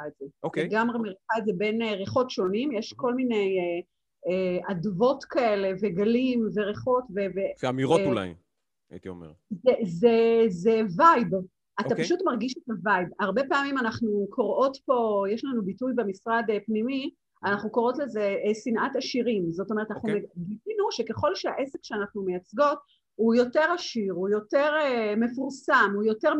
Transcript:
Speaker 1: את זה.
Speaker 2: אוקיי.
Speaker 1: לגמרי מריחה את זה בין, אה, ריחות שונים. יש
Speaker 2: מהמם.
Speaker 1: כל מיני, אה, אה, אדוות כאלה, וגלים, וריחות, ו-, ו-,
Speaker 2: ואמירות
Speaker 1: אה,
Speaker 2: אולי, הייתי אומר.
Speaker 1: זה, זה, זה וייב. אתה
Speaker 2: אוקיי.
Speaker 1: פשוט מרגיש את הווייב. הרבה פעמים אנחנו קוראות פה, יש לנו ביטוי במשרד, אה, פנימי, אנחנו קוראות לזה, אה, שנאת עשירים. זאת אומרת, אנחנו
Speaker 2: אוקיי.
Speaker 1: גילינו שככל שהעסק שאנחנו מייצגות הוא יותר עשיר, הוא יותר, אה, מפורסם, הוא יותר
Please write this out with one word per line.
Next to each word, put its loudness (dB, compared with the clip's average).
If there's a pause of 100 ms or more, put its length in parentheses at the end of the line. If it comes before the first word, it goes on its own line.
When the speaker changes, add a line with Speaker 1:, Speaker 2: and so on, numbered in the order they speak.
Speaker 1:
את -10
זה. -12 (180)
Speaker 2:
אוקיי. -2
Speaker 1:
לגמרי 0
מריחה -4
את -2
זה 2
בין, 0
אה, 0
ריחות 0
שונים. 0
יש -6
Speaker 2:
מהמם. -12
Speaker 1:
כל 0
מיני, 0
אה, -6
אה, -2
אדוות 0
כאלה, 0 (100)
וגלים, 2
וריחות, 0 (120)
ו-, -2 (160)
ו-, -4
Speaker 2:
ואמירות 4
Speaker 1:
אה, 0
Speaker 2:
אולי, 0 (580)
הייתי -12
אומר. -14 (180)
Speaker 1:
זה, 2 (120)
זה, 4
זה 2 (160)
וייב. 6 (520)
אתה -2
Speaker 2:
אוקיי. 0
Speaker 1:
פשוט 0
מרגיש -2
את -16
הווייב. 0 (120)
הרבה 0
פעמים 0
אנחנו 0
קוראות 0
פה, 2
יש -4
לנו -2
ביטוי -4
במשרד, -2
אה, 0
פנימי, -2 (360)
אנחנו -2
קוראות 0
לזה, -2 (120)
אה, 2 (120)
שנאת -2
עשירים. 0
זאת -4
אומרת, -2
אנחנו -4
Speaker 2:
אוקיי. -2 (120)
Speaker 1:
גילינו -4
שככל -2
שהעסק -4
שאנחנו -6
מייצגות 0 (380)
הוא 4
יותר 4
עשיר, -4
הוא -2
יותר, 2
אה, 0
מפורסם, 2
הוא 0
יותר 2